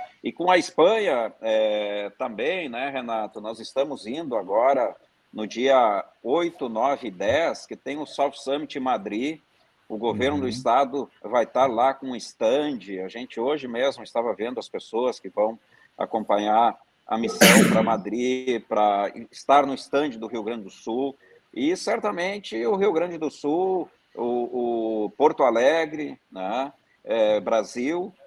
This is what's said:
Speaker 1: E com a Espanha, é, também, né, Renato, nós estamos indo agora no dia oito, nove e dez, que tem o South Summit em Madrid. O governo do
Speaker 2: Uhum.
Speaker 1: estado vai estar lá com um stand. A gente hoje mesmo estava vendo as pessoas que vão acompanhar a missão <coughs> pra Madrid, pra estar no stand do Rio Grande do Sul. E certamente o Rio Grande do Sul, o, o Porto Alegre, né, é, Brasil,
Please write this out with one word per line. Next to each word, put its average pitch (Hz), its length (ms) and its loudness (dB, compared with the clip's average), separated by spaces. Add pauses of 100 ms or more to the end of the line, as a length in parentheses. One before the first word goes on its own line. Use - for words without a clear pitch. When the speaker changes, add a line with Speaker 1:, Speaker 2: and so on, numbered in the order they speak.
(240)
Speaker 1:
E 120 80 -4
com 170 180 -2
a 185 80 6
Espanha, 165 720 2 (100)
é, 104 760 0
também, 131 500 -4
né, 127 220 -6
Renato, 117 500 -6
nós 110 200 -10
estamos 123 480 -4
indo 139 280 -6
agora 110 600 2 (360)
no 107 140 -6
dia 113 580 2 (200)
oito, 160 440 -2
nove 120 400 -2
e 104 40 -6
dez, 113 540 0
que 113 100 -12
tem 139 220 -10
o 151 80 -8
South 139 280 -2
Summit 143 440 -6
em 135 40 -6
Madrid. 123 580 -2 (480)
O 110 100 -8
governo 117 400 0
do 139 60 -2
Speaker 2:
Uhum. 127 60 -2
Speaker 1:
estado 131 600 0 (120)
vai 113 220 0
estar 127 240 2
lá 123 260 2
com 135 140 -10
um 127 80 -6
stand. 127 640 0 (260)
A - 20 -10
gente 117 320 -10
hoje 135 280 -2
mesmo 123 360 -2
estava 117 300 -2
vendo 113 260 -4
as 104 80 -10
pessoas 113 520 -4
que 95 100 -14
vão 107 280 0 (400)
acompanhar 107 800 2 (280)
a 110 120 -4
missão 113 220 -4
<coughs> - 320 8
pra 110 120 4
Madrid, 117 840 0
pra 104 440 2 (200)
estar 139 340 4
no 139 100 -4
stand 139 360 -2
do 113 160 -10
Rio 113 160 -6
Grande 113 200 -6
do 95 60 -16
Sul. 127 460 -6 (380)
E 151 240 0
certamente 208 880 -4
o 220 100 2
Rio 196 160 2
Grande 170 260 -2
do 151 120 -4
Sul, 175 600 -2 (260)
o, 120 880 -2
o 101 60 -6
Porto 151 320 4
Alegre, 143 760 2 (120)
né, 110 420 -6 (300)
é, 107 360 4
Brasil, 123 760 -2 (140)